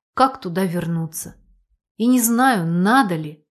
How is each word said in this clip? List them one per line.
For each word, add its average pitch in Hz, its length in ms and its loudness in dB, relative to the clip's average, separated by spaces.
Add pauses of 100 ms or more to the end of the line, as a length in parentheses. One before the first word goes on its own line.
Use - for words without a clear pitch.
(140)
как 262 280 0
туда 185 240 -4
вернуться. 165 720 -6 (600)
И 226 120 0
не 254 120 4
знаю, 233 480 2
надо 185 480 2
ли. 156 360 -10